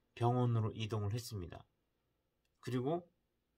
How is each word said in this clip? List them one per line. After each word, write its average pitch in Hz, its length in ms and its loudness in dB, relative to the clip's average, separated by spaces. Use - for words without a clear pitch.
병원으로 117 600 4
이동을 104 380 -2
했습니다. 101 520 -8
그리고 135 500 -2